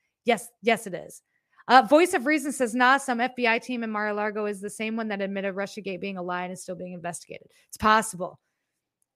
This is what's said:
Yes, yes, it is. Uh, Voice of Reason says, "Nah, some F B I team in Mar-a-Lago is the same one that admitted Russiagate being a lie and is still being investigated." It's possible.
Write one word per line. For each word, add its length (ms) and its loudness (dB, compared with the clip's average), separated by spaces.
Yes, 240 0
yes, 260 0
it 60 -10
is. 300 -14
Uh, 220 10
Voice 240 8
of 140 -2
Reason 260 0
says, 220 -2
"Nah, 240 4
some 200 -2
F 160 -2
B 120 -2
I 120 4
team 240 -6
in 80 -6
Mar-a-Lago 540 -4
is 160 -6
the 80 -8
same 260 -6
one 140 -4
that 140 -4
admitted 320 -4
Russiagate 440 -8
being 200 -8
a 40 -8
lie 200 -4
and 100 -8
is 80 -12
still 160 -10
being 160 -12
investigated." 560 -12
It's 100 -18
possible. 600 0